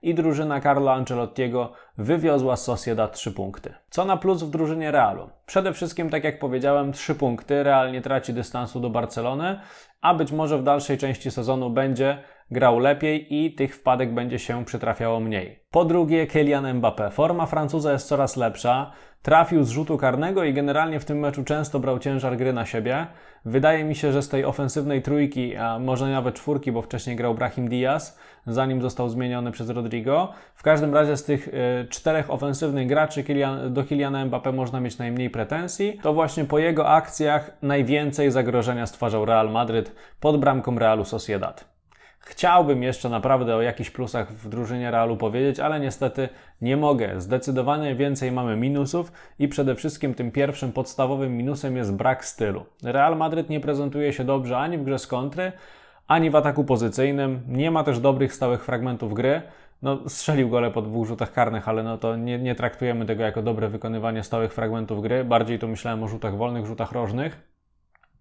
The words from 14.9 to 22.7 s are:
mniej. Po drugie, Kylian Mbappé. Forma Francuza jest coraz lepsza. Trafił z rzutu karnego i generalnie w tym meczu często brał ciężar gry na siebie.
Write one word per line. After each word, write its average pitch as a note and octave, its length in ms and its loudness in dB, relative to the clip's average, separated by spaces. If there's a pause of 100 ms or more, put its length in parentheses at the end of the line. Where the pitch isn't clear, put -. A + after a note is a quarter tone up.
mniej. G#2+ 520 -6
Po F3 140 4
drugie, E3 420 2
Kylian C#3 540 2
Mbappé. G#2+ 300 0
Forma E3 340 0
Francuza D3+ 460 0
jest C#3 160 -2
coraz C3+ 300 0
lepsza. B2 540 0 (300)
Trafił E3 420 6
z A#2+ 60 2
rzutu D3 280 -2
karnego D3+ 460 2
i D3 100 2
generalnie C#3+ 460 0
w - 60 -12
tym D3 140 -2
meczu C#3+ 240 -2
często D3 360 -2
brał B2+ 200 0
ciężar C3 380 -2
gry B2+ 160 0
na A#2 120 -2
siebie. B2 420 -2 (380)